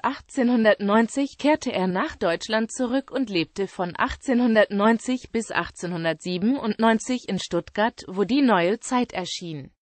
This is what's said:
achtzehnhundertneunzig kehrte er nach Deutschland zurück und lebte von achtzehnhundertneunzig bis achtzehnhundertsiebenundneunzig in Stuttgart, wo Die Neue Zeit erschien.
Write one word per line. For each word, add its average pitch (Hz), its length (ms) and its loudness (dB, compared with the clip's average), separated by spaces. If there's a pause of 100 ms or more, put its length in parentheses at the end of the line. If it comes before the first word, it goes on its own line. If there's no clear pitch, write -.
achtzehnhundertneunzig 233 1400 2
kehrte 294 340 0
er 185 140 0
nach 196 280 -4
Deutschland 214 560 -2
zurück 254 380 -2
und 247 220 -4
lebte 185 340 -2
von 175 320 -6
achtzehnhundertneunzig 233 1300 2
bis 226 200 -4
achtzehnhundertsiebenundneunzig 190 1800 -2
in 185 120 -4
Stuttgart, - 680 -4
wo 190 180 -2
Die 277 180 2
Neue 202 360 2
Zeit 247 320 -2
erschien. 165 600 -10 (240)